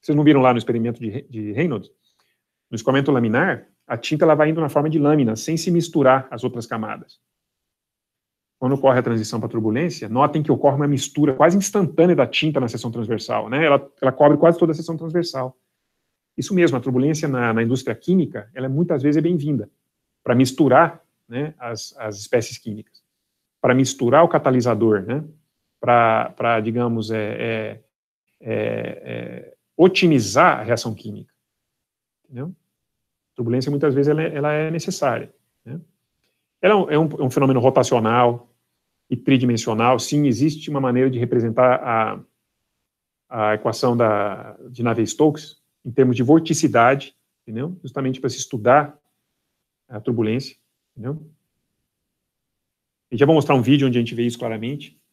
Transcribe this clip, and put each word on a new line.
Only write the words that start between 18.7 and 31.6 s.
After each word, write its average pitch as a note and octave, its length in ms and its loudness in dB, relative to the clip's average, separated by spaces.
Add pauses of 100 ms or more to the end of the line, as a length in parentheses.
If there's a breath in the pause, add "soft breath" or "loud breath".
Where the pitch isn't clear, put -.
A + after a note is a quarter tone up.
vezes D3 140 2
é D#3+ 60 0
bem-vinda D3 480 -2 (520)
pra B2 120 0
misturar, C3+ 680 2 (240)
né, C#3+ 320 -8
as, A#2 380 -12
as G#2+ 220 -10
espécies A2+ 400 -4
químicas, - 440 -16 (560)
pra B2+ 160 2
misturar B2+ 480 2
o E3+ 60 4
catalisador, A#2 720 2
né, C3 220 -6 (560)
pra, A#2 560 2
pra, A#2 240 0
digamos, A2+ 500 -4
é, A2 80 -4
é, A2 640 -6 (580)
é, - 140 -10
é, A2 1040 -8 (180)
otimizar D#3 840 4
a - 20 -10
reação A2+ 320 -4
química, G#2 380 -16 (920)